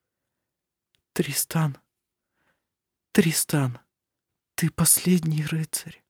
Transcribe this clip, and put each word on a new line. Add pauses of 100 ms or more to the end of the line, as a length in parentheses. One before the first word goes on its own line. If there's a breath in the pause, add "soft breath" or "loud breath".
(1120)
«Тристан, (1300)
Тристан, (760)
ты
последний
рыцарь.